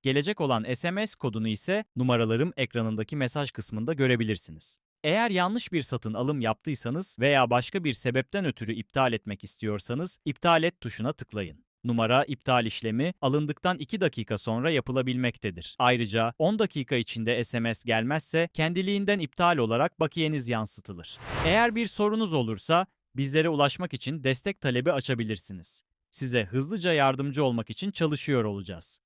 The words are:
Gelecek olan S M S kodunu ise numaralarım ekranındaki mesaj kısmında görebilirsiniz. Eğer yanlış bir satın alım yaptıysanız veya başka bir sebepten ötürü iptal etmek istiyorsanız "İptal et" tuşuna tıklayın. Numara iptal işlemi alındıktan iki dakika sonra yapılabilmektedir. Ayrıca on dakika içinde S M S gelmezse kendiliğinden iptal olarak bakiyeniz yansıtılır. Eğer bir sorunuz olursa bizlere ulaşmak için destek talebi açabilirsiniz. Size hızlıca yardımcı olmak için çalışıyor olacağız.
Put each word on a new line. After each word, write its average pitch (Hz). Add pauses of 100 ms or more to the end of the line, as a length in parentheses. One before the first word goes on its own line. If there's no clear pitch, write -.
Gelecek 143
olan 123
S 170
M 202
S -
kodunu 110
ise 185 (100)
numaralarım 120
ekranındaki 113
mesaj 139
kısmında 113
görebilirsiniz. 113 (260)
Eğer 214
yanlış 190
bir 156
satın 117
alım 131
yaptıysanız 123
veya 131
başka 123
bir 143
sebepten 131
ötürü 117
iptal 123
etmek 104
istiyorsanız 117
"İptal 165
et" -
tuşuna 120
tıklayın. 92 (180)
Numara 117
iptal 123
işlemi 117
alındıktan 147
iki 185
dakika 113
sonra 120
yapılabilmektedir. 127
Ayrıca 117
on 202
dakika 147
içinde 117
S 120
M 117
S -
gelmezse 143
kendiliğinden 190
iptal 175
olarak 120
bakiyeniz 156
yansıtılır. 104 (280)
Eğer 220
bir 233
sorunuz 208
olursa 139 (280)
bizlere 143
ulaşmak 147
için 139
destek 135
talebi 131
açabilirsiniz. 110 (300)
Size 123
hızlıca 160
yardımcı 139
olmak 120
için 196
çalışıyor 147
olacağız. 98